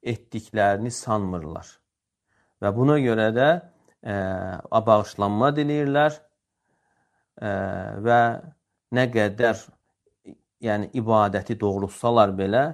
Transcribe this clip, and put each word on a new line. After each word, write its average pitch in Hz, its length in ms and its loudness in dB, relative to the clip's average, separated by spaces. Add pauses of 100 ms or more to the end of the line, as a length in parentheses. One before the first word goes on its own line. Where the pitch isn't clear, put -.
etdiklərini 107 880 -2
sanmırlar. 92 760 -6 (960)
Və 101 120 -2
buna 139 240 4
görə 110 320 2
də, 123 180 2 (560)
e, 107 100 -6 (680)
bağışlanma 104 760 2
diləyirlər, 147 640 0 (1200)
e, 107 120 -6 (480)
və 120 220 4 (720)
nə 127 140 2
qədər, 107 540 0 (960)
yəni, 104 340 -4
ibadəti 107 680 0
doğrultsalar 101 760 2
belə 98 400 0